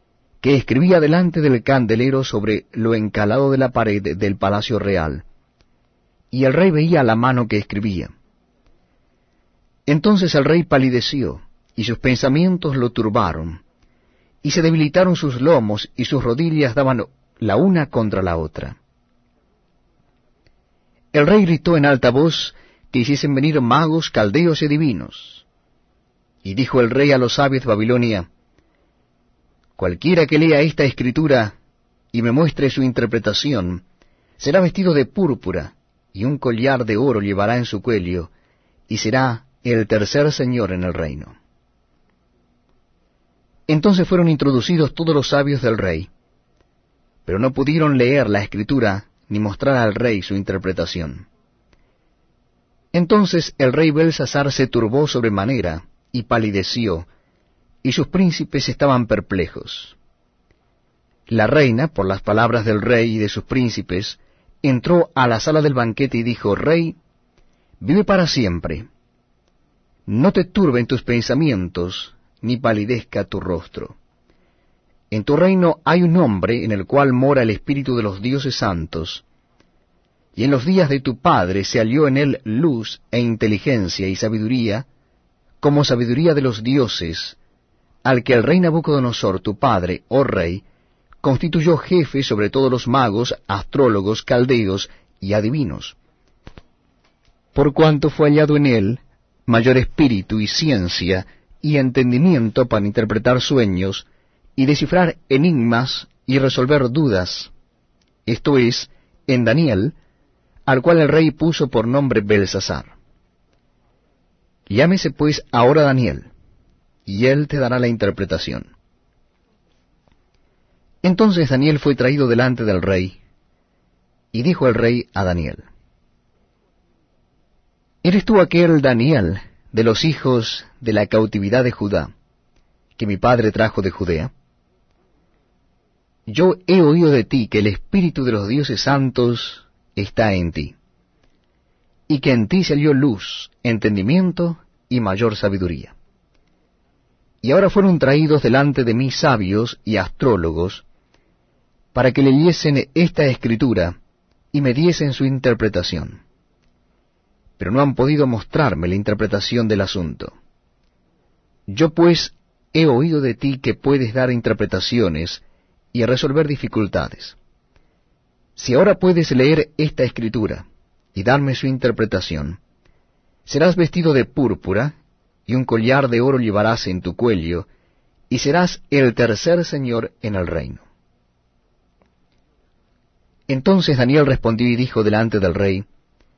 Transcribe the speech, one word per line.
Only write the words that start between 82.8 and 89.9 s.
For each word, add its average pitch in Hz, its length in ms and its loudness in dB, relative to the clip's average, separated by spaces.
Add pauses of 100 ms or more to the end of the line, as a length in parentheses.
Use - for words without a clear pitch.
e 120 80 -2
inteligencia 107 880 -2
y 95 80 -4
sabiduría, 110 720 -2 (720)
como 147 240 2
sabiduría 127 500 2
de 143 80 0
los 113 220 -2
dioses, 113 720 -2 (640)
al 123 220 0
que 135 100 2
el 120 80 6
rey 156 180 2
Nabucodonosor, 143 800 0
tu 104 200 -6
padre, 92 480 -2